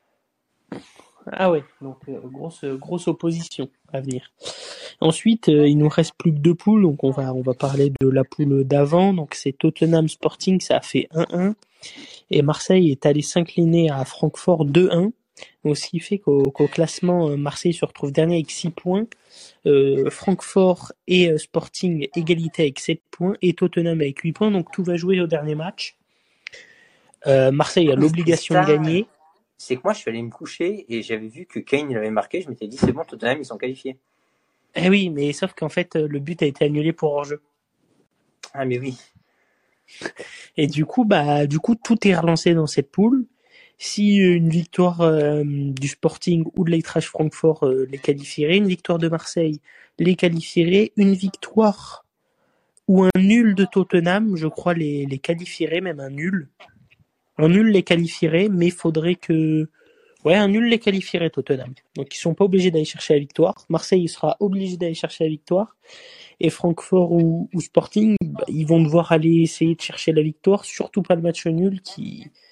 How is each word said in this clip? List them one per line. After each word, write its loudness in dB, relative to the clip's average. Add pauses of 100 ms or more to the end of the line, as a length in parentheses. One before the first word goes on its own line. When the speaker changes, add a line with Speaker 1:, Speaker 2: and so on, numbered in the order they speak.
(1300)
Speaker 1:
Ah 0
ouais, 0 (180)
donc, -16 (100)
euh, -12
grosse, -16
grosse -8
opposition -6 (240)
à -6
venir. -8 (720)
Ensuite, 2
euh, 6
il 4
nous 4
reste 0
plus 2
que 0
deux 2
poules, 4
donc 0
on 2
va, -4
on -4
va -2
parler 0
de 2
la 2
poule 0
d'avant. 4
Donc -4
c'est -4
Tottenham 2
Sporting, -2
ça 0
a 0
fait -4
un -2
un. -2 (720)
Et 2
Marseille 2
est -4
allé 4
s'incliner 0
à -4
Francfort -2
deux 4
un. 0 (540)
Donc, 0
ce -12
qui -6
fait -4
qu'au, 2
qu'au 0
classement, -2
euh, -4
Marseille -4
se -4
retrouve -8
dernier 2
avec -4
six -6
points. -4 (600)
Euh, 2
Francfort 0 (140)
et, 4
euh, 2
Sporting -4
égalité -2
avec -2
sept -6 (100)
points. -2
Et 2
Tottenham -2
avec -4
huit -4
points. 0
Donc -4
tout -6
va -2
jouer 0
au 0
dernier -2
match. -10 (1300)
Euh, 6
Marseille 2
a 4
Speaker 2:
Mais 2
Speaker 1:
l'obligation 0
de 4
Speaker 2:
c'est -
ça. 4
Speaker 1:
gagner. -2 (500)
Speaker 2:
C'est -6
que -14
moi, 0
je -6
suis -8
allé -8
me -8
coucher -8
et -6
j'avais -8
vu -18
que -12
Kane, -4
il -4
avait -4
marqué. -4
Je -14
m'étais -12
dit, -16
c'est 2
bon, -8
Tottenham, -6
ils -12
sont -14
qualifiés. -10 (800)
Speaker 1:
Eh 2
oui, 2
mais -4
sauf -6
qu'en -8
fait, -4
euh, 0
le -6
but -8
a 2
été 0
annulé 0
pour -2
hors-jeu. -6 (1120)
Speaker 2:
Ah, -4
mais -2
oui. -8 (1600)
Speaker 1:
Et 0
du -2
coup, 0
bah, 2
du -2
coup, 0
tout 0
est 4
relancé 2
dans 2
cette -4
poule. 2 (520)
Si, 2
euh, 6
une 2
victoire, 0
euh, 2
du -4
Sporting -2 (100)
ou 0
de 0
l'Eintracht -2
Francfort, 0
euh, 0
les -10
qualifierait, -2
une 2
victoire -2
de 0
Marseille -4 (380)
les 2
qualifierait, 0
une 4
victoire -2 (840)
ou 6
un 6
nul 4
de 2
Tottenham, 0
je -4
crois, -4
les, -4
les -8
qualifierait, -4
même -8
un -12
nul. -6 (880)
Un 4
nul 6
les 4
qualifierait, 2
mais 2
faudrait -2
que, 0 (560)
ouais, 6
un 4
nul 2
les 2
qualifierait -2
Tottenham. -4 (220)
Donc -10
ils -12
sont -2
pas 2
obligés 2
d'aller 0
chercher -2
la 4
victoire. 0 (140)
Marseille, 0
il -4
sera -4
obligé -4
d'aller -4
chercher -6
la 0
victoire. -4 (640)
Et 2
Francfort 0
ou, 0
ou -4
Sporting, 0
bah, -8
ils -4
vont 6
devoir 2
aller 4
essayer 0
de -16
chercher -4
la 4
victoire, 0
surtout -6
pas 0
le -6
match -4
nul 0
qui, -14 (240)